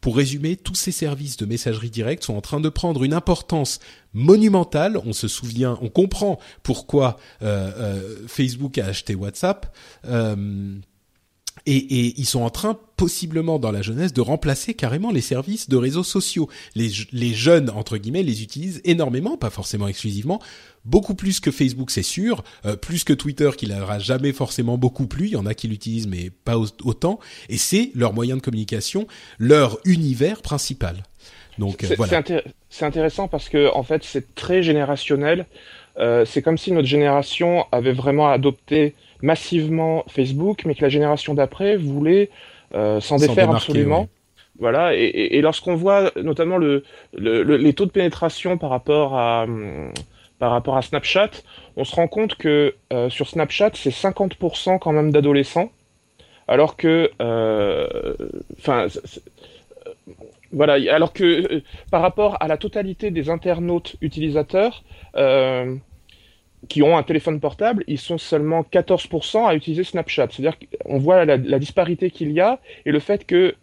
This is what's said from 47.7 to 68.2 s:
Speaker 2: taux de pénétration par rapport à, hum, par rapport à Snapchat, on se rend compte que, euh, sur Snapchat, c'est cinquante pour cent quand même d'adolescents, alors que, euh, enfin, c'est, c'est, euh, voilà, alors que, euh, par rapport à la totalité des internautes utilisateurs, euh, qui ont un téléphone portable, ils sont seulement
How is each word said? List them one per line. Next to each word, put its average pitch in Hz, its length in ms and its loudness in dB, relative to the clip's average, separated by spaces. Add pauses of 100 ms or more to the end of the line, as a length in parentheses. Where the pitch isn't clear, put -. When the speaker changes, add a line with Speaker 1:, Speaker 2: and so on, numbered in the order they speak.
Speaker 2:
taux 202 120 2
de 180 60 -2
pénétration 180 640 0
par 160 120 -6
rapport 135 480 0
à, 117 280 2
hum, 101 460 -8 (460)
par 120 140 0
rapport 123 240 0
à 131 60 2
Snapchat, 190 500 0 (460)
on 131 80 -2
se - 100 -10
rend 170 140 2
compte 214 260 -2
que, 147 400 2 (160)
euh, 123 180 0
sur 139 200 -6
Snapchat, 185 460 0
c'est - 140 -2
cinquante 190 460 -2
pour 170 220 -4
cent 185 200 0
quand 170 140 -2
même 151 200 4
d'adolescents, 147 600 2 (760)
alors 151 280 4
que, 165 340 4 (120)
euh, 107 680 0 (720)
enfin, 127 300 0
c'est, - 160 -10
c'est, - 160 -18 (680)
euh, 92 260 -20 (380)
voilà, 147 220 4 (200)
alors 160 200 4
que, 202 100 -2
euh, 170 380 2 (280)
par 175 120 2
rapport 202 400 2
à 165 60 -2
la 156 100 0
totalité 202 540 -6
des 156 180 -4
internautes 170 720 -2
utilisateurs, 156 840 0 (320)
euh, 131 600 2 (920)
qui - 140 0
ont 160 160 6
un 147 60 0
téléphone 156 360 -2
portable, 208 480 -2
ils 139 120 -4
sont 170 180 -6
seulement 156 460 0